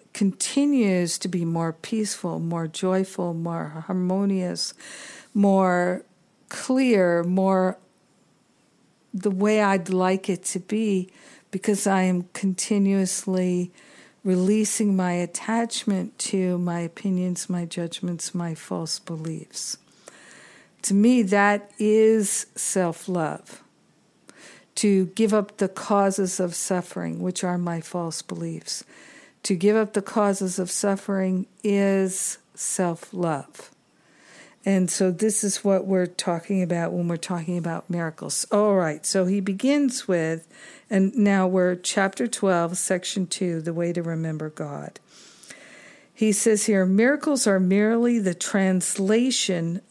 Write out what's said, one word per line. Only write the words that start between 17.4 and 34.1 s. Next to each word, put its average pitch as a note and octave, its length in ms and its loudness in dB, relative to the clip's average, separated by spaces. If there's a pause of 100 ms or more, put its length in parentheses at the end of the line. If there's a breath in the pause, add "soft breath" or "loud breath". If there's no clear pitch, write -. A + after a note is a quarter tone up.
my F3 160 -4
judgments, E3+ 680 -8
my E3+ 220 -4
false E3 420 -6
beliefs. - 800 -10 (1080 loud breath)
To G3 100 0
me, A#3 300 6
that G3+ 540 2
is A3 800 4
self-love. E3+ 1080 -4 (1120 loud breath)
To F#3+ 320 2
give G#3 260 0
up G#3 240 0
the F#3+ 120 0
causes G3 680 0
of F3 140 -2
suffering, F3 680 -4
which F3+ 240 -4
are F3+ 140 0
my E3+ 240 -4
false E3 400 -8
beliefs. E3 640 -10 (580 loud breath)
To G3 140 0
give G3+ 200 4
up G#3+ 180 0
the G3+ 100 0
causes G3 560 0
of F3+ 100 -4
suffering F#3+ 760 -2 (160)
is G3 720 0 (160)
self-love. E3+ 1200 -4 (920 loud breath)